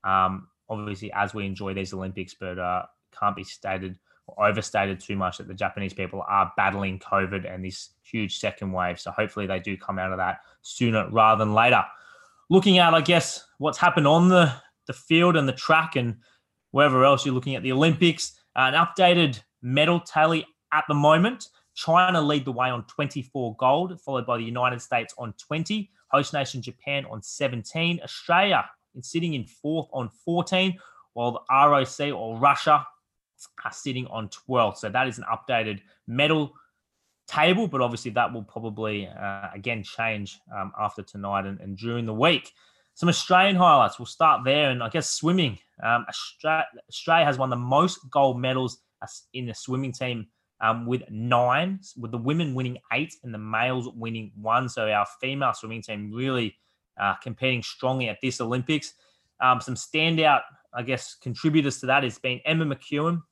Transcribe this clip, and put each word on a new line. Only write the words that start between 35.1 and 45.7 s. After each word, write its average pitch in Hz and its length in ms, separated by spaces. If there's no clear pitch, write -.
an - 120
updated 113 500
medal 147 480
table, 180 400
but 135 140
obviously 120 300
that 120 200
will 110 120
probably, 107 640
uh, 98 440
again 107 300
change, 107 560
um, 98 220
after 107 240
tonight 98 420
and, 98 160
and 98 160
during 117 300
the 110 80
week. 143 360
Some 170 160
Australian 185 460
highlights. 151 420
We'll 120 80
start 147 360
there, 139 280
and 123 120
I 113 60
guess 156 220
swimming. 156 480